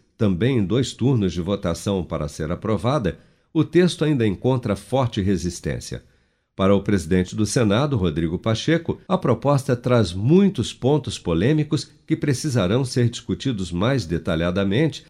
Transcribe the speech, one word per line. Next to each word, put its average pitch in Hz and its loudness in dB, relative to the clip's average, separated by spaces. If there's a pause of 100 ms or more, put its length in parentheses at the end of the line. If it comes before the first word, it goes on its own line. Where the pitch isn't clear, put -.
(180)
também 110 0
em 101 0
dois - -2
turnos 110 0
de 82 -4
votação 92 -2
para 76 -6
ser 78 -6
aprovada, 110 -2 (360)
o 160 4
texto 165 2
ainda 139 2
encontra 117 -2
forte 123 -2
resistência. 82 -4 (520)
Para 98 4
o 98 2
presidente 92 0
do 107 0
Senado, 123 2
Rodrigo 82 0
Pacheco, 113 0
a 185 0
proposta 139 0
traz 117 2
muitos 131 2
pontos 131 0
polêmicos 123 0 (160)
que 156 -2
precisarão 123 0
ser 123 2
discutidos 98 -4
mais 104 0
detalhadamente 92 -2